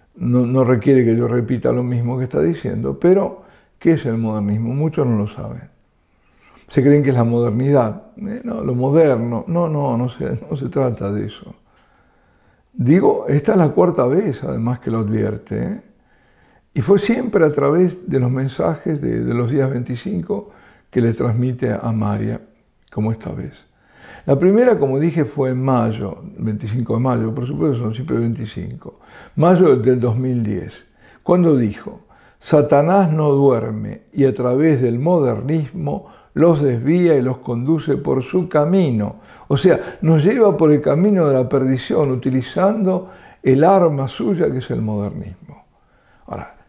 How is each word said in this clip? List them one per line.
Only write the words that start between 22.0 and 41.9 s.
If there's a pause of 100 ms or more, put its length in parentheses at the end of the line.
como
esta
vez. (600)
La
primera,
como
dije,
fue
en
mayo, (160)
veinticinco
de
mayo,
por
supuesto
son
siempre
veinticinco, (340)
mayo
del
dos
mil
diez, (380)
cuando
dijo, (360)
"Satanás
no
duerme (100)
y
a
través
del
modernismo (280)
los
desvía
y
los
conduce
por
su
camino". (320)
O
sea,
nos
lleva
por
el
camino
de
la
perdición